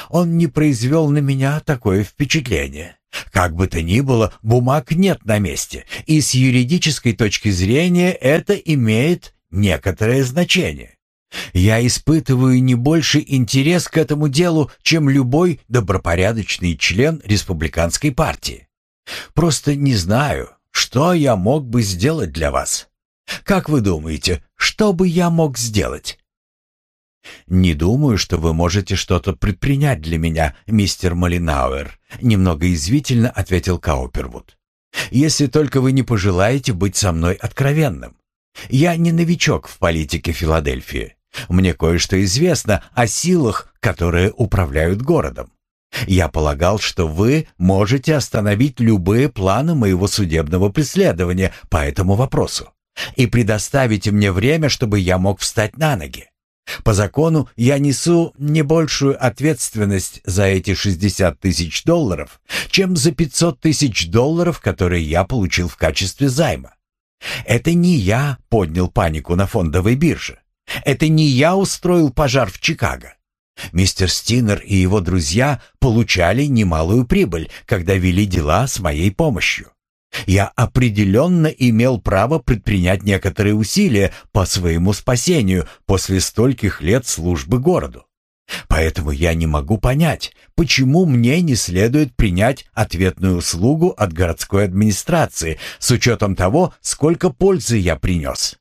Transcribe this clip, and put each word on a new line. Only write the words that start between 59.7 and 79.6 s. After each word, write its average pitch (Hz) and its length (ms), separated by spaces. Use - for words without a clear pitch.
за 95 220
эти 95 280
шестьдесят 92 640
тысяч 87 440
долларов, 117 560
чем 185 260
за 151 160
пятьсот 165 480
тысяч 147 500
долларов, 156 520
которые 90 420
я 80 220
получил 92 420
в - 80
качестве 95 540
займа. 120 460
Это 120 280
не 175 220
я 123 420
поднял 90 400
панику 85 460
на 98 100
фондовой 92 500
бирже. 143 440
Это 143 220
не 156 180
я 147 300
устроил 180 540
пожар 131 400
в - 100
Чикаго. 69 560
Мистер 90 380
Стинер 113 500
и - 160
его 92 240
друзья 92 640
получали 110 640
немалую 107 640
прибыль, 107 460
когда 95 300
вели 92 300
дела 90 420
с - 120
моей 85 320
помощью. 107 600